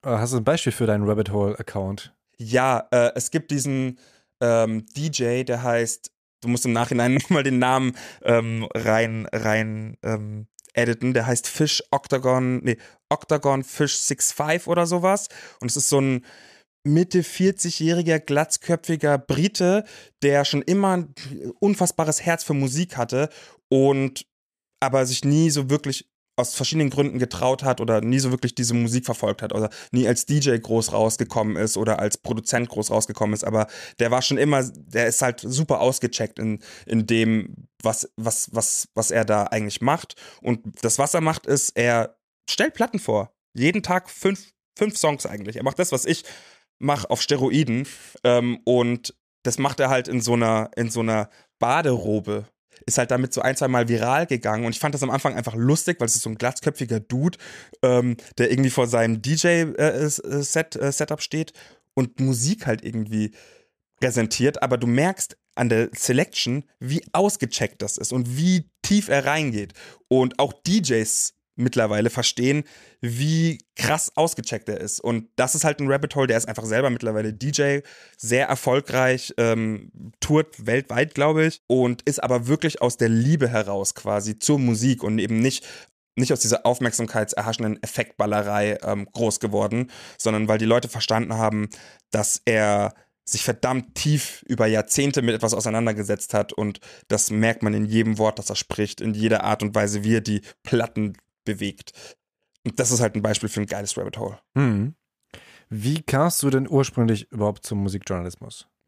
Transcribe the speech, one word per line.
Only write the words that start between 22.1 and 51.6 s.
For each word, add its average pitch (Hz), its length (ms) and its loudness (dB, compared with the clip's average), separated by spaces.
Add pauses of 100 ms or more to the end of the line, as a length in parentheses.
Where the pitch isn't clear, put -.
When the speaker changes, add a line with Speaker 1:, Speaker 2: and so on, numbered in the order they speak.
Speaker 2:
Herz 170 220 -2
für 160 100 -2
Musik 139 440 -2
hatte 127 320 0 (400)
und 135 580 2 (540)
aber 131 240 2
sich 123 180 -4
nie 151 260 4
so 143 200 -2
wirklich 143 420 -2 (260)
aus 123 160 -2
verschiedenen 147 360 0
Gründen 143 280 0
getraut 123 460 0
hat 131 160 0
oder 113 220 2
nie 123 180 2
so 135 100 0
wirklich 127 240 -2
diese 117 200 -2
Musik 120 320 0
verfolgt 107 360 -2
hat 104 120 -6
oder 107 160 -2 (220)
nie 123 140 4
als 123 200 2
D 147 140 2
J 127 220 2
groß 110 300 0
rausgekommen 110 640 0
ist 104 220 -2
oder 107 200 0
als 104 200 -2
Produzent 117 500 -4
groß 104 240 -4
rausgekommen 107 420 0
ist, - 120 -4
aber 107 220 0 (320)
der 117 120 2
war 127 100 2
schon 135 160 0
immer, 139 260 2
der 113 440 -2
ist 113 140 0
halt 123 180 0
super 135 400 0
ausgecheckt 123 580 0
in, 110 220 -4 (260)
in 110 220 2
dem, 113 600 0 (140)
was, - 360 -2
was, 113 360 -4
was, - 400 -2
was 110 180 -2
er 117 120 2
da 104 220 2
eigentlich 107 360 -4
macht. 143 340 0 (260)
Und - 420 -4
das, 117 160 0
was 143 140 2
er 170 80 2
macht, 160 260 -2
ist, 143 300 0
er 117 400 2 (320)
stellt - 240 0
Platten - 260 -2
vor. 104 340 -2 (200)
Jeden 165 280 0
Tag 180 280 -2
fünf, - 420 -4 (260)
fünf 214 200 -2
Songs 147 280 0
eigentlich. 104 300 -10
Er - 80 -6
macht 135 160 -2
das, 180 140 0
was 127 120 -2
ich - 200 -6 (540)
mach 135 260 0
auf - 160 -2
Steroiden. 135 640 0 (380)
Ähm, 120 400 4
und 120 500 0 (280)
das 123 140 -2
macht 139 220 -2
er 135 80 4
halt 127 220 0
in 127 100 0
so 117 140 0
einer, 113 420 2
in 117 160 -2
so 120 80 -2
einer 110 300 0 (300)
Baderobe. 113 840 0 (400)